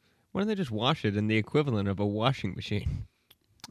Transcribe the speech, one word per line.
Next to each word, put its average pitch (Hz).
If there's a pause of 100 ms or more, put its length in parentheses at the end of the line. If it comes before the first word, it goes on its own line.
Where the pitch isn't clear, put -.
(340)
Why 190
don't 214
they 214
just 175
wash 117
it 101
in 107
the 110
equivalent 110
of 98
a 104
washing 107
machine? - (640)